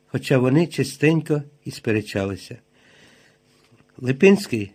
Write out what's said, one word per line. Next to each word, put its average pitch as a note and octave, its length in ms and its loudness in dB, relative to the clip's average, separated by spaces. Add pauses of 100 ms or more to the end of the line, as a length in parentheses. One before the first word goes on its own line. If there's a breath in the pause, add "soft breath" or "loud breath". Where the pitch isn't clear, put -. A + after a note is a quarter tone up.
хоча C3+ 320 0
вони C3+ 280 4
частенько D3+ 760 -2 (220)
і C3+ 60 -10
сперечалися. G#2 880 -6 (1400 soft breath)
Липинський, C3+ 760 2